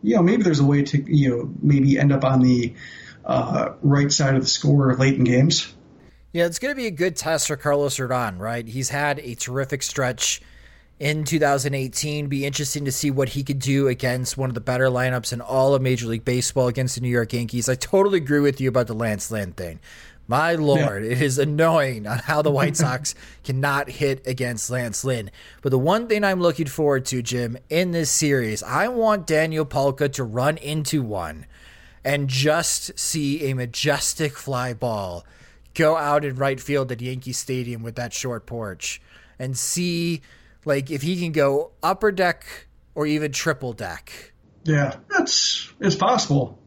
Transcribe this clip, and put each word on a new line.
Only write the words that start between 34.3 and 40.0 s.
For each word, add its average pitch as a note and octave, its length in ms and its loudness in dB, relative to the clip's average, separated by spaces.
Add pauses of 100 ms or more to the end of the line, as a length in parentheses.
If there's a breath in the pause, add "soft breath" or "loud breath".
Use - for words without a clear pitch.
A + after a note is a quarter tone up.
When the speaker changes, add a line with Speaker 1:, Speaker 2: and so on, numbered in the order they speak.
Speaker 2:
fly B2+ 360 -4
ball G2+ 540 -4 (480 soft breath)
go D#3+ 220 4
out D3 280 2
in C3 120 -4
right C3+ 240 0
field C3+ 320 -2
at A#2 80 -8
Yankee B2+ 320 -8
Stadium A#2+ 500 -6
with A2+ 140 -10
that A#2+ 160 -6
short A#2+ 340 -8
porch A2 560 -8 (380 soft breath)
and C3 180 -6
see, E3+ 640 -2 (420 soft breath)